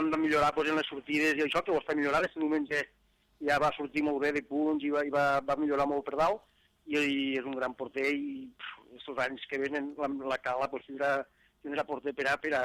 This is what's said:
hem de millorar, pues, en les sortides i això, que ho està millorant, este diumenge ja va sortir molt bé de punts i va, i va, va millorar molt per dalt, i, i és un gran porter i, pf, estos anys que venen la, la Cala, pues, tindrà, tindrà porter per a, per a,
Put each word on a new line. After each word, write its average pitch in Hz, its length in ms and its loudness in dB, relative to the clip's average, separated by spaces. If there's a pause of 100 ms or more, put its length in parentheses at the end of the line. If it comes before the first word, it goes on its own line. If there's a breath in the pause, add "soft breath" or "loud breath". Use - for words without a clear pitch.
hem 156 100 2
de 156 80 2
millorar, 151 340 4
pues, 151 140 2
en 156 140 2
les 151 80 -2
sortides 147 500 0
i 151 60 2
això, 156 180 0
que 196 80 -2
ho 156 80 4
està 151 160 -2
millorant, 147 320 2
este 160 140 -6
diumenge 151 420 0 (580)
ja 143 200 2
va 147 100 4
sortir 147 320 -2
molt 147 160 2
bé 147 160 2
de 143 80 -2
punts 151 400 0
i 147 80 0
va, 147 140 2
i 143 80 -6
va, 143 140 4 (120)
va 139 160 0
millorar 143 320 2
molt 143 160 0
per 139 160 -6
dalt, 180 220 2 (460 soft breath)
i, 147 100 0
i 139 240 2 (140)
és 127 100 -2
un 135 100 -6
gran 127 220 -4
porter 135 320 -4
i, 139 400 -4
pf, - 260 -16 (220)
estos 135 240 -8
anys 127 240 -4
que 139 160 -4
venen 139 320 -2
la, 147 160 -4 (140)
la 131 180 -2
Cala, 131 300 -2
pues, 131 180 -8
tindrà, 139 300 0 (460 soft breath)
tindrà 147 200 -4
porter 139 320 -6
per 139 140 -2
a, 143 100 2
per 151 160 -2
a, 127 80 2